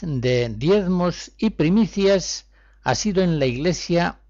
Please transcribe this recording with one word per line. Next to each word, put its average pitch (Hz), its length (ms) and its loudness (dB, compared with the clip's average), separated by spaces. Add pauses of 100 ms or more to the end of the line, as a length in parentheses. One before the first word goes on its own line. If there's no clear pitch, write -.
de 127 480 -2
diezmos 175 880 0
y 220 140 0
primicias 196 960 0 (380)
ha 127 100 0
sido 190 280 0
en 170 160 2
la 139 60 0
Iglesia 170 760 -2 (120)